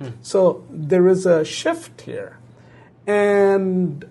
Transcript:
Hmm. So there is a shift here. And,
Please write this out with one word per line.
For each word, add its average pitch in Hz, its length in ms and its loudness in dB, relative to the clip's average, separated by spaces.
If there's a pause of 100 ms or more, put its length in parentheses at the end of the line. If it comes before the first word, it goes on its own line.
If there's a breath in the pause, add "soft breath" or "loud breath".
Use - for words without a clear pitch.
Hmm. 131 80 -14 (120)
So - 480 0
there 180 380 0
is 185 180 2
a 165 200 2
shift - 560 -8
here. - 360 -14 (680 loud breath)
And, 196 1040 0